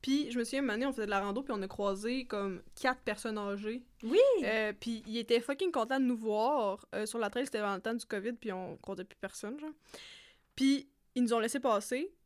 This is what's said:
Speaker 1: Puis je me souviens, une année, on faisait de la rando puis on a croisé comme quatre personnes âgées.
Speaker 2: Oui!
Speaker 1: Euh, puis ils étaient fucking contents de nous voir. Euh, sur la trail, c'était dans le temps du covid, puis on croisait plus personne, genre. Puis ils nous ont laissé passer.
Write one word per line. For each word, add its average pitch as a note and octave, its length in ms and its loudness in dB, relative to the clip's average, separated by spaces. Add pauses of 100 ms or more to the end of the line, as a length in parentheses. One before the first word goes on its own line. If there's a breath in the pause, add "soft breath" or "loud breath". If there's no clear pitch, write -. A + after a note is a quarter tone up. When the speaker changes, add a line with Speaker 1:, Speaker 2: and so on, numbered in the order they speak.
Speaker 1:
Puis C4+ 300 0
je A#3+ 60 -2
me A#3 60 2
souviens, C4 180 -2
une C4 80 2
année, A3 160 0
on C#4 80 0
faisait A3+ 140 -4
de - 20 -6
la G3 120 2
rando G3+ 200 -2
puis C4+ 160 -6
on G3 60 -2
a F#3+ 40 -6
croisé G#3 580 -2
comme G3 360 -4 (180)
quatre B3+ 220 0
personnes G#3+ 380 -4
âgées. G#3 420 -4 (220)
Speaker 2:
Oui! C4 160 4 (240)
Speaker 1:
Euh, G#3+ 360 2
puis A3+ 280 -4
ils A3 100 -4
étaient A#3 220 4
fucking C#4+ 320 0
contents C4 280 0
de C4 60 4
nous B3 120 2
voir. A3 760 2
Euh, G#3+ 140 -2
sur A#3 100 -6
la G#3 140 0
trail, B3+ 140 -2
c'était A3+ 160 -4
dans G3+ 120 0
le F#3+ 80 -4
temps A3+ 140 -2
du A#3 100 -6
covid, G#3+ 280 -4
puis A3 180 -8
on F#3 260 -8
croisait G3 280 -8
plus - 140 -20
personne, G#3+ 400 -8
genre. D#4 120 -8 (840 loud breath)
Puis C4+ 320 4 (280)
ils B3 80 4
nous A#3 100 4
ont A3+ 60 4
laissé A3+ 200 0
passer. B3 540 0 (120)